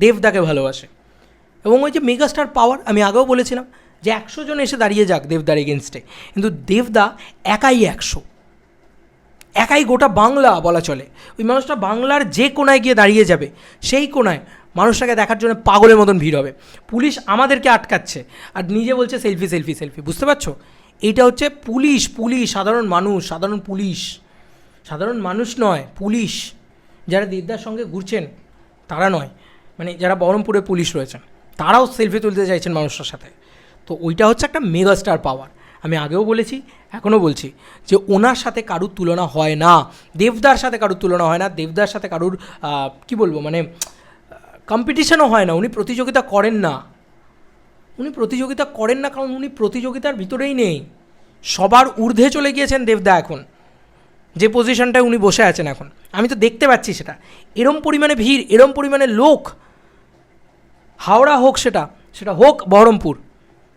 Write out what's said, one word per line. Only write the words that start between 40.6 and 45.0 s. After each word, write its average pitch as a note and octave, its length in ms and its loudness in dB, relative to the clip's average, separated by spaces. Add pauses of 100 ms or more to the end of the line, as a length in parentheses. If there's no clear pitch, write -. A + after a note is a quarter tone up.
কারুর F#3+ 200 -2
তুলনা F3+ 260 0
হয় E3 140 0
না, F#3+ 100 -4
দেবদার D#3+ 380 -4
সাথে G3+ 220 -10
কারুর, F3+ 300 -4 (240)
আহ, C#3+ 260 -6 (200)
কী B3 60 -6
বলবো, F3+ 260 -2
মানে, D3+ 200 -4
আহ, - 800 -14 (280)
কম্পিটিশনও D4 600 2